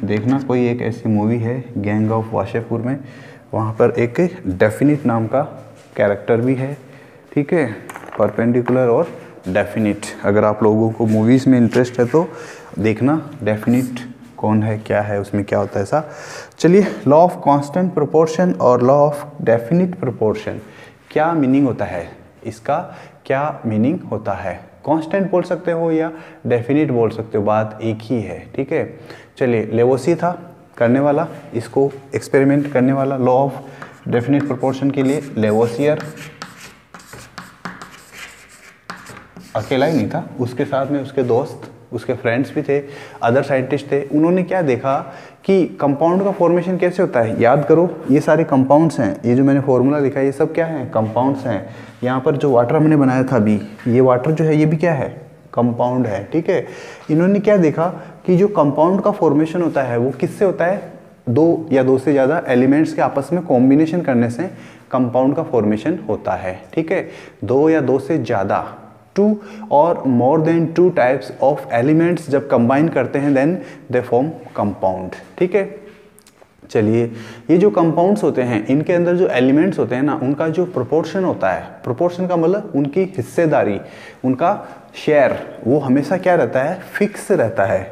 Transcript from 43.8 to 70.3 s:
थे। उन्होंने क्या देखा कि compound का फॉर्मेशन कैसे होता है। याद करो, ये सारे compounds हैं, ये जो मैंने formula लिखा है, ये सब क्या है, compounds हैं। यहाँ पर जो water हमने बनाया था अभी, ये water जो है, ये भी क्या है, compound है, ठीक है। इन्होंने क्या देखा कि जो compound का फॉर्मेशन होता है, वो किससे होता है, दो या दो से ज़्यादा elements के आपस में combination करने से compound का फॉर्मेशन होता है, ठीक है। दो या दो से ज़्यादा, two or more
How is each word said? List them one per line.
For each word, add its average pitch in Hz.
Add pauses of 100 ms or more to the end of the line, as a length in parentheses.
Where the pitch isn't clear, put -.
थे। 143 (140)
उन्होंने 175
क्या 180
देखा 135 (480)
कि 190 (160)
compound 160
का 202
फॉर्मेशन 175
कैसे 180
होता 131
है। 110
याद 117
करो, 165 (220)
ये 147
सारे 156
compounds 147
हैं, 101 (100)
ये 120
जो 135
मैंने 139
formula 131
लिखा 135
है, 135
ये 139
सब 156
क्या 165
है, 151 (100)
compounds 123
हैं। 101 (360)
यहाँ 127
पर 147
जो 139
water 120
हमने 156
बनाया 131
था 131
अभी, 107 (340)
ये 120
water 127
जो 160
है, 156
ये 151
भी 160
क्या 170
है, 123 (460)
compound 123
है, 101 (100)
ठीक 160
है। 151 (440)
इन्होंने 180
क्या 208
देखा 160 (400)
कि 185
जो 190
compound 165
का 208
फॉर्मेशन 160
होता 147
है, 120
वो 123
किससे 170
होता 175
है, 190 (360)
दो 156
या 131
दो 131
से 147
ज़्यादा 131
elements 139
के 165
आपस 143
में 175
combination 143
करने 120
से 170 (420)
compound 127
का 160
फॉर्मेशन 107 (100)
होता 101
है, 92 (140)
ठीक 160
है। 175 (360)
दो 135
या 160
दो 131
से 156
ज़्यादा, 98 (520)
two 202 (420)
or 156 (120)
more 131